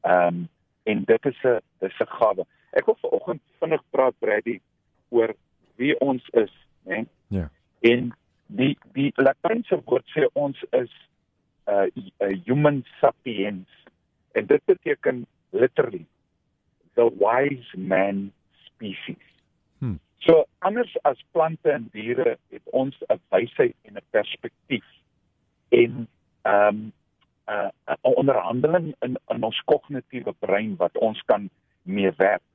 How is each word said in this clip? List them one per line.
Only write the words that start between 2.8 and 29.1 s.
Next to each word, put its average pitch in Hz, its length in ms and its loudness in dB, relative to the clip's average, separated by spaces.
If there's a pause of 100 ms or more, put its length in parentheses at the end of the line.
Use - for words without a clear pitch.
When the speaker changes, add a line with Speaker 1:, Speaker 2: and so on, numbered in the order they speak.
Speaker 1:
wil 220 100 2
vanoggend - 440 -4 (140)
vinnig 160 300 -2
praat, 131 320 0
Brady, 107 440 -2 (520)
oor 113 220 2 (440)
wie 139 200 0
ons 135 300 0
is, 110 240 0 (340)
né? - 200 -6 (180)
Speaker 2:
Ja. 90 260 -6 (320)
Speaker 1:
En 120 320 2 (360)
die, 135 340 -2
die 139 280 -4
Latynse 180 680 0
woord - 240 -2
sê 147 240 0
ons 143 340 -4
is, 123 260 -2 (760)
uh, 101 200 2 (280)
uh, 98 280 -2
human 143 500 2
sapiens. 101 760 -2 (680)
En 110 120 -2
dit - 160 2
beteken - 640 -2 (200)
literally - 600 0 (880)
the 117 140 4
wise 120 680 0
man 98 560 -2 (200)
species. - 680 -14 (600)
Speaker 2:
Hmm. 104 180 -6 (140)
Speaker 1:
So - 300 4 (120)
anders 220 400 -4
as - 300 -2
plante 160 440 0
en 117 200 -4
diere 117 540 -2
het - 200 -20
ons 131 360 -2
'n - 260 -2
wysheid 117 540 0
en 101 160 -20
'n 98 100 -16
perspektief - 800 -6 (880)
en, 120 360 2 (360)
ehm, 104 460 2 (580)
uh, 101 200 -4 (140)
'n - 180 -6
onderhandeling 131 960 0
in, 127 280 -6